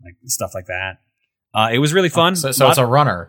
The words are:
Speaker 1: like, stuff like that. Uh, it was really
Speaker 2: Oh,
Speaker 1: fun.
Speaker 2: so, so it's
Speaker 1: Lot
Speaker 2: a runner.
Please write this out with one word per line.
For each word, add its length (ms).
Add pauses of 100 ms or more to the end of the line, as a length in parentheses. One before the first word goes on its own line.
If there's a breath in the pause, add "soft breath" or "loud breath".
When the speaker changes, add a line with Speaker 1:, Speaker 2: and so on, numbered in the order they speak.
Speaker 1:
like, 120 (120)
stuff 280
like 120
that. 320 (540)
Uh, 200
it 60
was 140
really 160
Speaker 2:
Oh, 60
Speaker 1:
fun. 220
Speaker 2:
so, 140
so 180
it's 100
Speaker 1:
Lot 60
Speaker 2:
a 20
runner. 420